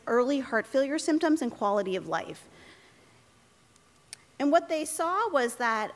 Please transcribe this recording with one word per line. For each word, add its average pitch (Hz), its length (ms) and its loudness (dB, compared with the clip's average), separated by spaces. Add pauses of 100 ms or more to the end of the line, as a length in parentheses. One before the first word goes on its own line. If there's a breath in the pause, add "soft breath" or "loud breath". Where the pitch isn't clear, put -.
early 247 320 2
heart 226 260 -2
failure 277 320 0
symptoms 311 440 2
and 233 100 -4
quality 202 420 0
of 165 140 -6
life. 165 340 -6 (2000 loud breath)
And 285 100 2
what 320 180 4
they 311 160 -2
saw 359 440 -2
was 247 280 0
that, 220 400 -2